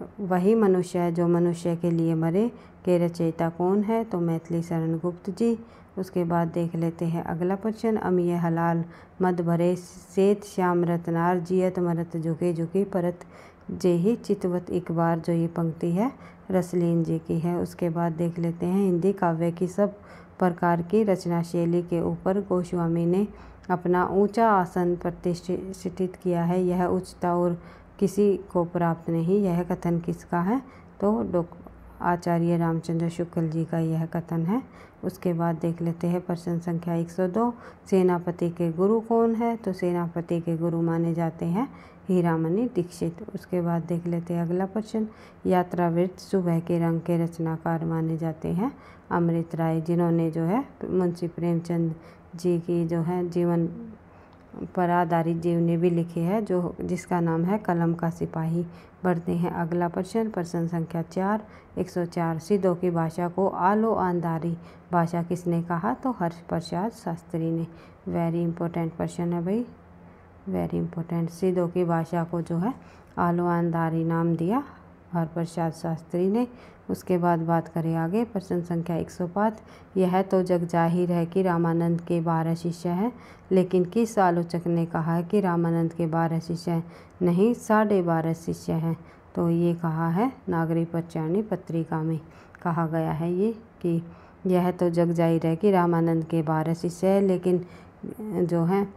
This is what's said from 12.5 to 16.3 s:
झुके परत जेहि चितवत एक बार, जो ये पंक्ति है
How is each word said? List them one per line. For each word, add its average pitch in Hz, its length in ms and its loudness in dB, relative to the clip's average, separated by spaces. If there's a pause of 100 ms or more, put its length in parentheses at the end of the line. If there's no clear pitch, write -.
झुके 170 300 0
परत 175 340 -2 (520)
जेहि 180 460 2
चितवत 185 540 -2
एक 175 220 -2
बार, 165 260 2
जो 170 140 -2
ये 170 140 2
पंक्ति 170 460 -2
है 220 200 0 (380)